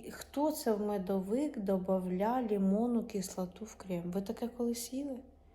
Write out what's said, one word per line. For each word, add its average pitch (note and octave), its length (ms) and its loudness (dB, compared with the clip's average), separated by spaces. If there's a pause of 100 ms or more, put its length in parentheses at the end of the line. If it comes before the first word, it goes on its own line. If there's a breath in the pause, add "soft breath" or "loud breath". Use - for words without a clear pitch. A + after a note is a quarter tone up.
(100)
хто - 420 0
це A#3+ 200 2
в G#3 80 2
медовик G3+ 760 0
добавляє F#3+ 920 2
лимонну G#3+ 520 4
кислоту F#3+ 600 -4
в G#3+ 100 -12
крем? F3 320 -4
Ви F3+ 160 -2
таке A3+ 260 -4
колись A#3 440 -2
їли? C4+ 240 -4 (380 soft breath)